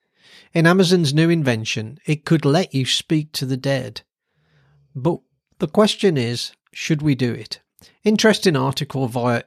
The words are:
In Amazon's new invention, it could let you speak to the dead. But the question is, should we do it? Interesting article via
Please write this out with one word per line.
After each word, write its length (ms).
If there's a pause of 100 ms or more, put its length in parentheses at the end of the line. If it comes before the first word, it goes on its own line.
(540)
In 140
Amazon's 440
new 180
invention, 760
it 180
could 200
let 280
you 140
speak 460
to 120
the 120
dead. 460 (920)
But 240 (400)
the 80
question 500
is, 360 (200)
should 300
we 140
do 160
it? 280 (440)
Interesting 500
article 540
via 380